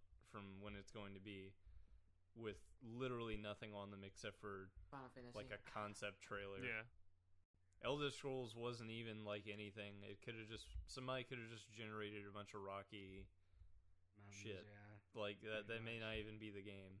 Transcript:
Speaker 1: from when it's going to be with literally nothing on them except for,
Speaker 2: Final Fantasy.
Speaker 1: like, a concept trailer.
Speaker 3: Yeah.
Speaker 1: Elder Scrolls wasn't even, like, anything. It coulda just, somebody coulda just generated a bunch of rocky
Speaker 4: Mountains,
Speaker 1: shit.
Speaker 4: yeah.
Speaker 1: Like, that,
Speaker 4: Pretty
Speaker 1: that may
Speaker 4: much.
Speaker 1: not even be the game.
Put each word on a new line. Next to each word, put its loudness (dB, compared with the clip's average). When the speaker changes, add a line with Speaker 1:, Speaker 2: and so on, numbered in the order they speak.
Speaker 1:
from -4
when -2
it's -6
going -2
to -4
be -4
with 0
literally 4
nothing 0
on 0
them -2
except -4
for, 0
Speaker 2:
Final -4
Fantasy. -8
Speaker 1:
like, 0
a 2
concept 0
trailer. 0
Speaker 3:
Yeah. 4
Speaker 1:
Elder 6
Scrolls 2
wasn't 2
even, 0
like, 4
anything. 0
It -6
coulda -2
just, -4
somebody 2
coulda -2
just -8
generated 0
a -6
bunch -2
of -2
rocky -2
Speaker 4:
Mountains, -8
Speaker 1:
shit. 0
Speaker 4:
yeah. -6
Speaker 1:
Like, 6
that, 4
Speaker 4:
Pretty 4
Speaker 1:
that 2
may 2
Speaker 4:
much. 4
Speaker 1:
not 4
even 2
be 0
the -2
game. -4